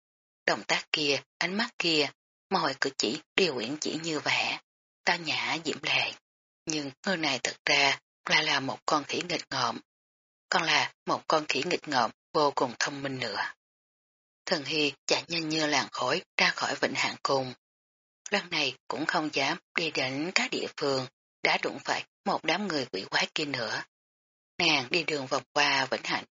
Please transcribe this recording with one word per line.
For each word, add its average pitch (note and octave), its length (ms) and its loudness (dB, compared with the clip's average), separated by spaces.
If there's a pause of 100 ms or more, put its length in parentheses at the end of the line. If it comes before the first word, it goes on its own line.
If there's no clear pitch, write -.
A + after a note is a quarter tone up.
(460)
Động B2 220 0
tác E3 240 0
kia, C#3+ 300 0 (160)
ánh F3+ 200 -2
mắt A#3 200 0
kia, D#3 320 2 (400)
mọi D#3+ 320 0
cử C3+ 160 0
chỉ B2 240 0 (140)
đều E3+ 200 2
uyển D3+ 260 -4
chỉ - 220 -4
như D#3 160 -4
vẽ, - 400 -2 (440)
tao F3 140 2
nhã C3+ 480 -4
diễm C3+ 180 -4
lệ. - 300 -2 (520)
Nhưng D3+ 260 -2 (140)
người F#3+ 120 0
này C#3 260 0
thật - 120 -2 (100)
ra C#3 340 4 (300)
lại D#3+ 140 4
là D3 160 2
một C3 260 -4
con D3 180 2
khỉ C3+ 260 -4
nghịch D#3+ 200 -4
ngợm. A#2+ 300 0 (720)
Còn F3 140 4
là D3 300 2 (120)
một D3 220 0
con D#3 220 4
khỉ C3+ 160 0
nghịch F3 220 -2
ngợm B2+ 240 2 (220)
vô D3 220 4
cùng B2+ 240 0
thông C#3+ 240 -2
minh C3+ 160 -4
nữa. G2+ 340 -4 (920)
Thường D#3 200 -2
Hy D3 280 0 (120)
chạy C#3 220 2
nhanh E3 220 -4
như D#3 180 0
làn C#3 240 2
khói C3+ 300 0 (160)
ra - 120 4
khỏi A2 320 -2
Vịnh - 140 0
Hạng B2 280 -2
Cung. C3 300 0 (760)
Lần F#3 200 -2
này D3+ 260 -2 (120)
cũng D3+ 180 -4
không D#3+ 280 0
dám D3 240 0 (180)
đi D#3+ 160 -2
đến C#3+ 440 -2
các B3+ 160 2
địa - 160 -2 (100)
phương C3+ 300 2 (360)
đã D#3+ 200 6
đụng A#2+ 160 -4
phải - 260 -2 (200)
một F#3 180 0
đám F3 240 0
người D3 240 -2
quỷ F#3+ 180 -6
quái E3+ 260 2
kia D#3 100 -2
nữa. C3 380 -4 (760)
Nàng D3+ 340 2
đi E3+ 120 2
đường C#3+ 240 -4
vòng C3 160 0 (100)
qua C#3 380 4
Vĩnh G#2+ 120 -2
Hạng D3+ 280 -4